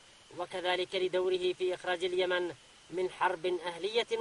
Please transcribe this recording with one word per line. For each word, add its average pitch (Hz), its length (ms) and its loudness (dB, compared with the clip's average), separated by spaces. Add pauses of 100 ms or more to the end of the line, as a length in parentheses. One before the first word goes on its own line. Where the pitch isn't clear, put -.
(380)
وكذلك 180 560 -2
لدوره 185 580 2
في 180 220 0
إخراج 180 300 -2
اليمن 180 500 0 (360)
من 180 200 -2
حرب 175 360 0
أهلية 180 760 -2